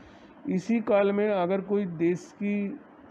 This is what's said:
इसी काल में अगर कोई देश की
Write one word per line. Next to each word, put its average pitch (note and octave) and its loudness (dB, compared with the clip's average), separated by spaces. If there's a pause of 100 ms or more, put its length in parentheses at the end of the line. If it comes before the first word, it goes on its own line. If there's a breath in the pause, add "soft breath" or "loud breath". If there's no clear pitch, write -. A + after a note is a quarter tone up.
(480 loud breath)
इसी F#3 0
काल G3+ 4
में G#3 2
अगर F#3+ 0
कोई G3+ -2
देश E3+ -2
की G3+ -4 (300)